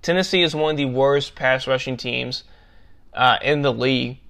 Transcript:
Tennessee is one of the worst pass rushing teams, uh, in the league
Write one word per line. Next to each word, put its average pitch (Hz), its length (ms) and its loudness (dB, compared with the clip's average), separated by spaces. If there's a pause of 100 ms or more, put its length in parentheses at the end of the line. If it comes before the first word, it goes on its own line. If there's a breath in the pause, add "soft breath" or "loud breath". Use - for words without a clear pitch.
Tennessee 185 400 0
is 156 120 0
one 156 180 0
of 151 40 -2
the 143 80 0
worst 135 500 0
pass 131 320 0
rushing 131 300 -2
teams, 123 460 -6 (720 soft breath)
uh, 123 260 4
in 143 220 0
the 139 100 2
league 123 460 -2 (120)